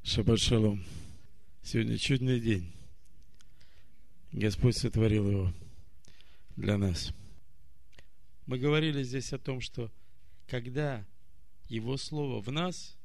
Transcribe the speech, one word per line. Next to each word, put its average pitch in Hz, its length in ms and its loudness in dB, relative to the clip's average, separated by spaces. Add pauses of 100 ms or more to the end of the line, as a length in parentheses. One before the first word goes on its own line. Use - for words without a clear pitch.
(120)
Шаббат 110 280 6
шалом. 107 420 6 (800)
Сегодня 113 340 2
чудный 127 440 4
день. 101 320 2 (1600)
Господь 107 440 4
сотворил 107 540 6
его 95 220 4 (1040)
для 101 220 2
нас. 95 360 2 (1300)
Мы 127 140 -2
говорили 147 460 4
здесь 127 280 -2
о 139 60 -2
том, 127 220 -2
что 117 280 -4 (600)
когда 127 580 -2 (600)
Его 113 280 0
Слово 135 460 -2
в 117 80 -4
нас 170 540 -2